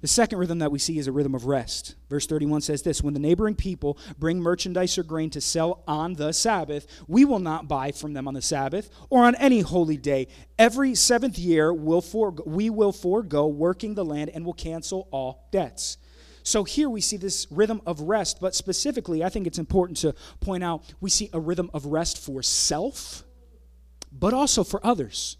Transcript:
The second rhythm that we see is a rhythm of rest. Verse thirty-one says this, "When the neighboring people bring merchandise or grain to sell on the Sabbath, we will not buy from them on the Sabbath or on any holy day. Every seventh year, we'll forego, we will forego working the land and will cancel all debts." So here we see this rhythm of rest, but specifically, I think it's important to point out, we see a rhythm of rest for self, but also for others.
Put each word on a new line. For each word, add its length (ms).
The 80
second 300
rhythm 200
that 120
we 80
see 200
is 80
a 60
rhythm 220
of 120
rest. 480
Verse 160
thirty-one 340
says 220
this, 200
"When 120
the 60
neighboring 340
people 420
bring 200
merchandise 600
or 40
grain 280
to 100
sell 480
on 240
the 200
Sabbath, 540
we 160
will 140
not 300
buy 220
from 220
them 160
on 60
the 80
Sabbath 480
or 160
on 120
any 240
holy 360
day. 320
Every 360
seventh 440
year, 340
we'll 300
forego, 420
we 240
will 240
forego 540
working 480
the 100
land 240
and 160
will 80
cancel 580
all 400
debts." 460
So 220
here 260
we 100
see 160
this 340
rhythm 360
of 160
rest, 400
but 120
specifically, 680
I 60
think 160
it's 120
important 420
to 140
point 220
out, 220
we 80
see 240
a 80
rhythm 320
of 140
rest 320
for 240
self, 840
but 220
also 300
for 220
others. 540